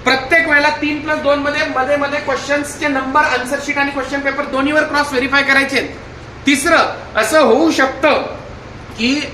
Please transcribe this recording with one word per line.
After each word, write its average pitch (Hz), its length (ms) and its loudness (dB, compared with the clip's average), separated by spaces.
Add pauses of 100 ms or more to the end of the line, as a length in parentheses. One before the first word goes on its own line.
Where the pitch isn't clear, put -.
प्रत्येक 262 460 2
वेळेला 294 200 4 (120)
तीन 294 200 -2
प्लस 302 200 -2
दोन 285 180 2
मध्ये, 294 260 -2 (100)
मध्ये, 269 200 2
मध्ये 285 240 -2
क्वेश्चन्सचे 285 680 -2
नंबर, 269 360 2
आन्सर 247 420 -2
शीट 277 120 -2
आणि 285 140 0
क्वेश्चन 277 280 -4
पेपर 277 320 -4
दोन्हीवर 294 320 2
क्रॉस 285 260 0
व्हेरीफाय 269 340 0
करायचे. 269 380 2 (640)
तिसरं, 285 480 4 (220)
असं 220 260 4
होऊ 277 300 4
शकतं 269 500 2 (760)
की 262 220 0 (140)